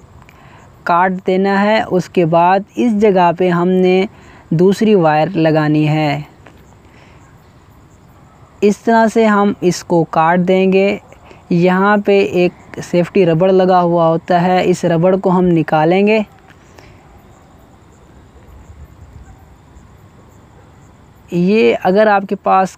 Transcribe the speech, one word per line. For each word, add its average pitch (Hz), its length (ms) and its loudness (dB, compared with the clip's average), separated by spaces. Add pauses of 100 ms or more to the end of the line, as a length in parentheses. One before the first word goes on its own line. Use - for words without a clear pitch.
(880)
काट 180 400 -2
देना 196 320 -2
है। 214 260 0
उसके 180 420 -2
बाद 175 380 0 (140)
इस 226 180 0
जगह 190 360 2
पे 185 180 -2
हमने 185 580 0 (460)
दूसरी 196 420 2
वायर 156 340 0
लगानी 156 560 0
है। 147 400 -4 (2250)
इस 202 220 -2
तरह 226 240 2
से 226 180 0
हम 202 280 0 (100)
इसको 175 400 -2
काट 165 360 0
देंगे। 190 600 0 (520)
यहाँ 185 460 2
पे 202 200 0
एक 180 340 0 (280)
सेफ्टी 175 440 -2
रबड़ 170 260 2
लगा 185 280 2
हुआ 170 280 0
होता 165 320 -2
है, 180 260 0
इस 180 200 -2
रबड़ 170 320 0
को 190 140 -4
हम 180 160 0
निकालेंगे। 180 800 0 (4000)
ये 208 460 0
अगर 202 340 0
आपके 202 280 -2
पास 190 420 -2